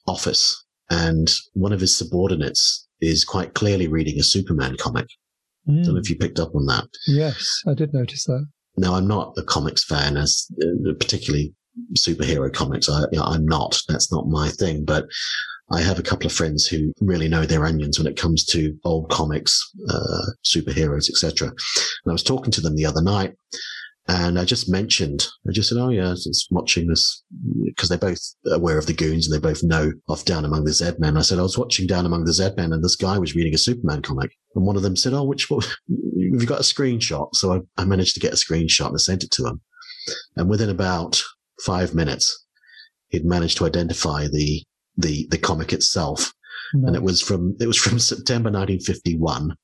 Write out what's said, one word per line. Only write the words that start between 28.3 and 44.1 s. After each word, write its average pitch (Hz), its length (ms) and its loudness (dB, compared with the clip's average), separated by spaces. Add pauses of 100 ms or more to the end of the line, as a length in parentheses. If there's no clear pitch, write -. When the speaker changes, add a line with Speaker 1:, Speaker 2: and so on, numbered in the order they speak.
Speaker 1:
aware 85 300 2
of 76 100 -2
the 80 60 0
Goons 80 340 0
and 78 60 0
they 76 60 0
both 78 240 0
know 78 300 2 (160)
of 76 160 -4
Down 80 180 2
Among 76 220 0
the 76 80 2
Zed 85 260 0
Men. 78 160 4
I 78 60 4
said, 92 180 2
"I 90 40 2
was 95 140 0
watching 98 300 0
Down 90 180 2
Among 85 200 0
the 85 80 2
Zed 92 240 2
Men, 82 160 0
and 80 100 0
this 90 140 2
guy 95 200 0
was 80 180 -2
reading 82 200 2
a 80 40 2
Superman 80 420 0
comic." 65 300 -4 (240)
And 98 100 4
one 98 100 2
of 98 60 2
them 95 160 0
said, 131 160 2
"Oh, 143 100 0
which 139 260 -2
one? 139 120 0
<laughs> - 0 -
Have - 800 0
you 117 40 2
got 139 140 0
a 143 40 0
screenshot?" 117 720 0
So 92 180 2
I, 92 280 -2
I 92 40 0
managed 92 300 2
to - 40 -10
get - 140 0
a - 20 -6
screenshot 80 520 0
and - 80 -4
I - 20 -2
sent 90 260 0
it 82 80 -10
to 131 140 0
him. - 160 -6 (720)
And 87 140 0
within 104 200 2
about 92 520 0 (420)
five 92 300 0
minutes, - 500 0 (640)
he'd 85 140 -2
managed 85 340 2
to 90 100 2
identify 80 600 -2